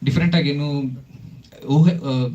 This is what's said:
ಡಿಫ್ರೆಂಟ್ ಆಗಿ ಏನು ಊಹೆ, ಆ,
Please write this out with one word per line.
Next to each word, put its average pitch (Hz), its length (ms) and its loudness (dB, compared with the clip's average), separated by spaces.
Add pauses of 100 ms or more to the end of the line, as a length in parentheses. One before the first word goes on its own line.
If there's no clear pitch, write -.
ಡಿಫ್ರೆಂಟ್ 165 320 2
ಆಗಿ 165 140 2
ಏನು 143 320 -4 (840)
ಊಹೆ, 165 280 4
ಆ, 131 400 -2